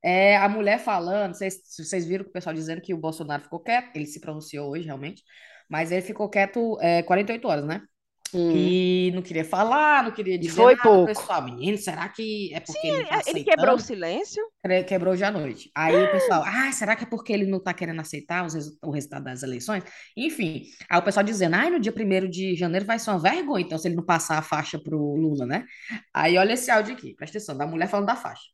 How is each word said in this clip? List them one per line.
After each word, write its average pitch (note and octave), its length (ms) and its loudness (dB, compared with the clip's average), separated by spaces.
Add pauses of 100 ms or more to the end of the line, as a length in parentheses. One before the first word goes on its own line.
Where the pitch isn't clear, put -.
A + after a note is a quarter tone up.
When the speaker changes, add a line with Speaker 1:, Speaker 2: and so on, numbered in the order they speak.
Speaker 1:
É, F#3+ 340 6
a G3 120 4
mulher G#3 320 0
falando, F#3+ 540 -2
vocês, F#3+ 260 -8 (160)
vocês E3+ 300 -6
viram F#3+ 180 -4
o F#3+ 60 -20
pessoal F3 240 -8
dizendo D#3+ 260 -8
que F3+ 140 -6
o E3 40 -6
Bolsonaro D#3 440 -6
ficou E3+ 180 -12
quieto, A#3+ 360 -2
ele D3+ 100 -8
se D#3 140 -16
pronunciou D3+ 500 -10
hoje, E3 140 -8
realmente, C#3+ 380 -12 (460)
mas E3 240 -4
ele F#3 100 0
ficou G#3 260 -6
quieto, G#3+ 520 0
é, E3+ 240 4
quarenta G3 280 2
e - 40 -2
oito A#3+ 120 -6
horas, D3 160 0
né? E3 180 -6 (520)
Speaker 2:
Hum. E3+ 200 2
Speaker 1:
E F3+ 600 4
não F#3 80 -4
queria E3 200 -4
falar, B3 600 4
não A3+ 60 -4
queria F#3+ 240 -4
Speaker 2:
E F3 40 -2
Speaker 1:
dizer E3 160 -4
Speaker 2:
foi A#3 220 10
Speaker 1:
nada. B3 60 -6
Speaker 2:
pouco. G3+ 240 10
Speaker 1:
Pessoal, G3 360 -2
menino, C3 360 -4
será E3+ 320 -6
que G#3+ 440 -6
é - 60 -6
porque - 220 -12
Speaker 3:
Sim, E5 60 -2
Speaker 1:
ele C#5+ 100 0
não A4+ 100 -4
tá - 60 -2 (120)
Speaker 3:
ele, E4 120 -2
ele - 60 -6
quebrou - 280 6
o B3+ 40 4
Speaker 1:
aceitando? - 40 0
Speaker 3:
silêncio. G#3 640 -6 (180)
Speaker 1:
Quebrou, F#3 220 2
quebrou F#3 300 0
hoje F#3 100 -2
à G3+ 60 2
noite. D3+ 440 -6
Aí D#3+ 220 2
o - 160 6
pessoal, F#3 340 2
"Ah, B3+ 240 -2
será A3 240 -2
que A#3 100 -8
é - 20 -16
porque - 260 -6
ele G3+ 140 0
não F#3+ 120 -2
tá F#3 140 -6
querendo E3 300 -6
aceitar D#3+ 420 -6
os D#3+ 80 -8
resu-, D3+ 320 -10
o D#3 60 -6
resultado C#3+ 340 -8
das B2+ 180 -10
eleições?" C3 400 -6 (320)
Enfim, A3 480 -4 (280)
aí F3 80 6
o F3+ 40 2
pessoal G3+ 220 2
dizendo, F#3 320 0
"Ai, C#4 140 2
no F4 100 2
dia G#3+ 100 0
primeiro F#3+ 380 0
de F#3 260 -2
janeiro F3 300 0
vai A3+ 140 -2
ser A3+ 120 -6
uma F#3+ 80 2
vergonha, A#3+ 460 0
então, D#3+ 140 -6
se E3 100 -4
ele E3 80 -2
não E3+ 80 -4
passar E3 340 0
a D#3+ 40 -2
faixa D#3 360 -4
pro D#3 200 -6 (180)
Lula, D3 300 0
né?" D#3 180 -4 (480)
Aí E3 240 4
olha G3 160 4
esse B3 180 -2
áudio A3 240 2
aqui, - 220 -14
presta D#3+ 220 -10
atenção, E3 180 -10
da C#3 100 -4
mulher E3 220 -4
falando G3+ 200 0
da B3 80 2
faixa. - 260 -12 (120)